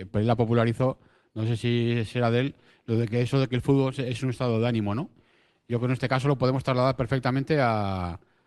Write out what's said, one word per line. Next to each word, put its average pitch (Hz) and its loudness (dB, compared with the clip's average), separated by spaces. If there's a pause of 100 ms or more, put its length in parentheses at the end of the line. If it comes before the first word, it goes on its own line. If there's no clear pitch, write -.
(120)
pero 104 0
él 110 2
la 117 4
popularizó, 117 2 (360)
no 110 -4
sé 117 0
si 120 0
será 117 0
de 120 2
él, 143 -2 (300)
lo 113 0
de 117 0
que 117 -2
eso 131 0
de 135 2
que 123 -4
el 123 0
fútbol 135 2
es, 135 -8
es 123 -6
un 131 -2
estado 117 -2
de 117 2
ánimo, 104 -2
¿no? 143 -6 (580)
Yo 120 -4
creo 113 -2
que 123 -2
en 123 0
este 127 -2
caso 127 0
lo 143 2
podemos 131 2
trasladar 127 2
perfectamente 131 0
a, 98 0 (280)